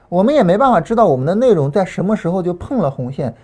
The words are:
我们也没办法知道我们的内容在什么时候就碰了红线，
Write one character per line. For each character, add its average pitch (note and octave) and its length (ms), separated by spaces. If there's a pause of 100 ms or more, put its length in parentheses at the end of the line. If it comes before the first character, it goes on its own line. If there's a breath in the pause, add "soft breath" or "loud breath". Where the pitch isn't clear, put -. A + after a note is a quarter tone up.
我 F3 120
们 A#3+ 140
也 C#4+ 80
没 F3+ 160
办 C4 140
法 F#3 80
知 A3+ 160
道 A3+ 100
我 D3 100
们 B2+ 80
的 D#3+ 80
内 A#3 220
容 C#3+ 160
在 F#3+ 140
什 - 200
么 G#3 120
时 - 120
候 F#3 140
就 F3+ 100
碰 A#3+ 260
了 D#3 120
红 C3 220
线， C3+ 200 (120)